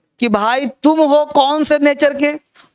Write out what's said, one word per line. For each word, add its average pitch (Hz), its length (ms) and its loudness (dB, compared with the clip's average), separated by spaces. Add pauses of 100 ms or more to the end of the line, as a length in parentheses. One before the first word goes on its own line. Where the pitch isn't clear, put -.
(220)
कि 240 80 0
भाई 226 360 -2 (180)
तुम 311 180 2
हो 294 260 2
कौन 294 360 0
से 294 160 0
nature 285 360 0
के 294 180 -2 (420)